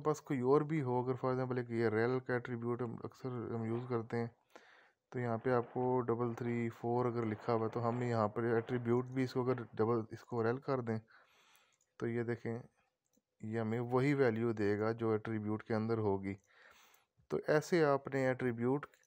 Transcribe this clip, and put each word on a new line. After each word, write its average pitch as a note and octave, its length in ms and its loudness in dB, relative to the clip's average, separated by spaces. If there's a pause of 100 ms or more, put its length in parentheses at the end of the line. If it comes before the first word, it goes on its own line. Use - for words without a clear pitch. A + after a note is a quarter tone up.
पास D3+ 140 0
कोई C3+ 240 -2
और C#3+ 200 6
भी D#3 160 -2
हो, B2+ 240 0
अगर B2+ 120 -2
for B2+ 180 0
example B2+ 260 -2
एक A#2+ 120 -6
ये A2+ 180 2
rel A#2+ 380 2
का B2+ 80 0
एट्रीब्यूट A#2+ 460 -4
हम A#2 240 -6
अक्सर - 240 -10 (240)
हम A2+ 120 -2
यूज़ A#2 240 -4
करते A#2 280 -2
हैं, A#2 140 -2 (800)
तो B2+ 80 -6
यहाँ A#2+ 180 0
पे B2+ 160 0
आपको B2+ 540 2
डबल A#2 280 0
थ्री A#2+ 360 -2
फ़ोर A#2+ 360 0
अगर A#2 180 -2
लिखा A2 280 -2
हुआ A2+ 100 2
है, A2 60 -2
तो B2 100 -4
हम A#2+ 240 0
यहाँ A2+ 240 2
पर A#2 180 -2 (120)
एट्रीब्यूट A#2+ 480 0
भी C3 180 -2
इसको B2+ 200 -2
अगर A#2+ 220 -2 (100)
डबल A2 380 2
इसको A#2 300 -4
rel A#2+ 220 0
कर C3 160 0
दें, A2+ 180 -2 (1000)
तो A#2+ 80 -2
ये A#2 160 -2
देखें, A#2 380 -4 (800)
ये A2 180 -4
हमें A2+ 200 0 (140)
वही C3+ 200 4
वैल्यू A#2 400 4
देगा G#2 400 2
जो A2+ 220 0
एट्रीब्यूट G#2+ 460 -2
के - 120 -4
अंदर A2+ 260 0
होगी। G2 340 0 (1000)
तो D3 80 0 (100)
ऐसे D3+ 340 4
आपने C3+ 460 2
एट्रीब्यूट, B2+ 560 0 (220)